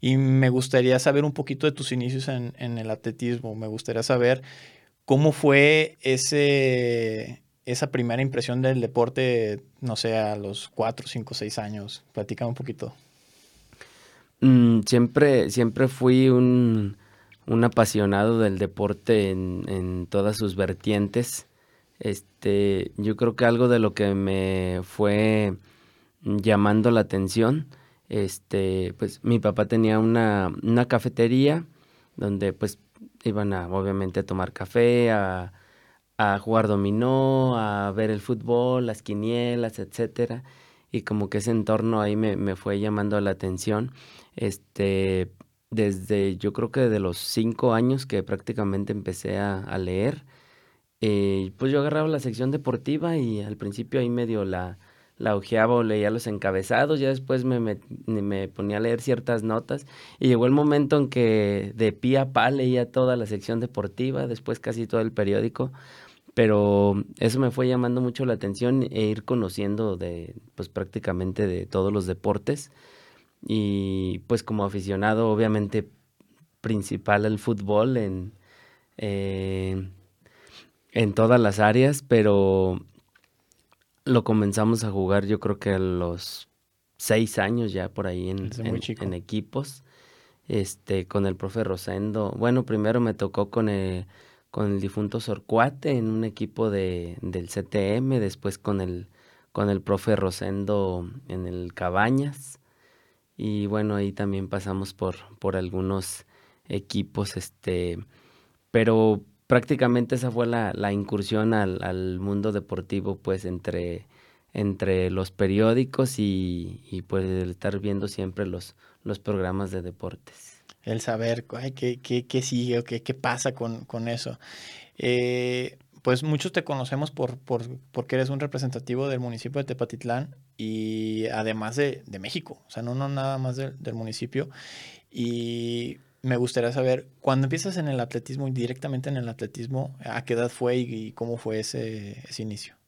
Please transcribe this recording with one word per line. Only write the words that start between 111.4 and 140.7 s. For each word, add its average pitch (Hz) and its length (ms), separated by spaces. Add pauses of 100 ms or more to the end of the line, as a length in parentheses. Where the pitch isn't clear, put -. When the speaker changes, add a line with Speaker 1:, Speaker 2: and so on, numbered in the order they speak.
Speaker 2:
al, 95 300
al 92 360
mundo 101 340
deportivo, 98 640
pues, 92 280
entre, 90 600 (440)
entre 95 600
los 95 180
periódicos 117 880
y, 92 720
y, 90 140
pues, 95 220
el 92 260
estar 101 280
viendo 101 280
siempre 95 400
los, 90 280 (280)
los 104 160
programas 95 500
de 92 140
deportes. - 800 (180)
Speaker 1:
El 110 200
saber, 117 480
ay, 127 240
qué, 123 280
qué, 123 240
qué 131 160
sigue 123 380
o 120 40
qué, 117 200
qué - 100
pasa 127 400
con, 117 320
con 117 220
eso. 120 320 (580)
Eh, 123 800 (240)
pues, 127 220
muchos 156 280
te 170 120
conocemos 139 480
por, 127 260
por, 120 300 (240)
porque 127 240
eres 131 140
un 139 100
representativo 131 680
del 131 120
municipio 123 400
de 139 60
Tepatitlán 127 720 (220)
y 110 680
además 110 480
de, 143 320
de 98 100
México, 113 480
o - 60
sea, 117 100
no, 120 140
no 135 120
nada 135 300
más 131 200
del, 135 200
del 123 160
municipio. 117 560 (640)
Y 120 880 (280)
me 131 120
gustaría 120 340
saber, 127 380 (100)
cuando 135 280
empiezas 165 280
en 160 140
el 135 100
atletismo, 127 500
directamente 131 600
en 139 80
el 120 100
atletismo, 127 640 (120)
¿a 117 180
qué 123 120
edad 120 120
fue 123 300